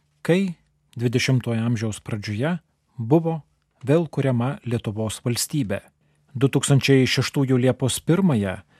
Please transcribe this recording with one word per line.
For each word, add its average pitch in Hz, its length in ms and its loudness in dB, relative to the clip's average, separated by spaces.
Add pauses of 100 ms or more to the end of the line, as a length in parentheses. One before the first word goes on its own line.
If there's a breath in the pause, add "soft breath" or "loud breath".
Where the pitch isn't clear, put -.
(220)
kai 180 320 0 (440)
dvidešimtojo 117 640 0
amžiaus 113 360 -2
pradžioje 110 580 -4 (420)
buvo 160 420 2 (420)
vėl 151 240 2
kuriama 131 560 -2
Lietuvos 110 600 -6
valstybė. 120 580 -4 (540)
Du 123 120 2
tūkstančiai 135 600 4
šeštųjų 131 520 0
Liepos 123 400 0
pirmąją 139 580 0 (240 soft breath)